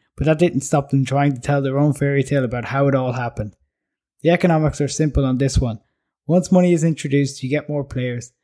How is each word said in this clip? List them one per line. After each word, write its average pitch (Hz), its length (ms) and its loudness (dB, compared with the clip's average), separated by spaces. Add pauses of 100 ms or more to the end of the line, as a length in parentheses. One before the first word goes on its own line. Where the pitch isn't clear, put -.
(160)
but 139 100 -4
that 156 140 2
didn't 170 220 2
stop 143 280 0
them 135 160 2
trying 143 300 2
to 120 40 -10
tell 143 220 0
their 135 160 -2
own 147 160 4
fairy 139 300 0
tale 139 200 0
about 120 220 -4
how 139 220 0
it 135 80 2
all 127 160 -2
happened. 117 440 -8 (680)
The 160 80 4
economics 160 500 2
are 139 60 -2
simple 143 360 -2
on 127 140 0
this 135 220 0
one. 117 200 -2 (460)
Once 165 260 0
money 180 220 4
is 160 100 0
introduced, 143 600 -2
you 127 60 -6
get 139 200 -4
more 147 140 -4
players. 123 500 -8 (100)